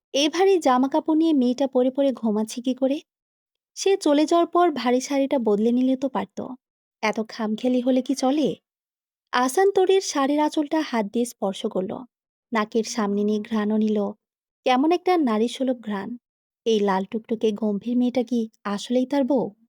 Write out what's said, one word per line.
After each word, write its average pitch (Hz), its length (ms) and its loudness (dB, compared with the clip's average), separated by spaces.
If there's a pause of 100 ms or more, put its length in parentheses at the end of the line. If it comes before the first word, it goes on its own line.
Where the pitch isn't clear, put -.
(120)
এ 285 160 2
ভারী 370 300 2
জামাকাপড় 294 600 2
নিয়ে 330 140 4
মেয়েটা 254 340 2
পরে 262 240 2
পরে 277 220 2
ঘুমাচ্ছে 220 500 -2
কি 254 120 -2
করে? 269 260 0 (760)
সে 392 220 0
চলে 302 300 4
যাওয়ার 339 200 4
পর 349 260 2
ভারী 247 280 0
শাড়িটা 277 380 -2
বদলে 220 340 2
নিলে 254 240 2
তো 262 120 -2
পারত, 202 380 -8 (560)
এত 220 260 -2
খামখেয়ালি 240 520 -2
হলে 254 220 2
কি 269 120 -2
চলে? 262 420 0 (760)
আহসান 269 380 2
তরির 381 300 2
শাড়ির 294 400 0
আঁচলটা 302 400 0
হাত 233 260 -2
দিয়ে 233 180 -2
স্পর্শ - 420 -6
করল, 190 320 -6 (540)
নাকের 220 320 0
সামনে 208 400 -2
নিয়ে 208 160 0
ঘ্রাণও 208 360 -2
নিল, 214 340 0 (540)
কেমন 269 280 2
একটা 359 240 2
নারীসুলভ 254 640 0
ঘ্রাণ। 214 360 -8 (480)
এই 226 160 2
লাল 190 240 0
টুকটুকে 220 480 -4
গম্ভীর 208 440 -2
মেয়েটা 247 260 0
কি 233 260 -2 (160)
আসলেই 240 420 -2
তার 277 180 0
বউ? 240 260 0 (180)